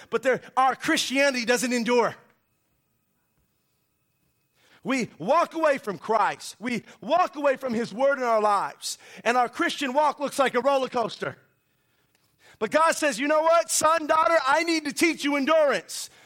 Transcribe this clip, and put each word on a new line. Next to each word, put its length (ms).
but 140
there, 160
our 180
Christianity 720
doesn't 280
endure? 440
We 360
walk 360
away 240
from 200
Christ. 600
We 240
walk 360
away 200
from 180
his 200
word 240
in 60
our 180
lives. 560
And 140
our 120
Christian 440
walk 260
looks 200
like 180
a 40
roller 280
coaster. 500
But 140
God 240
says, 240
"You 80
know 140
what, 280
son, 380
daughter? 360
I 200
need 220
to 60
teach 300
you 140
endurance. 760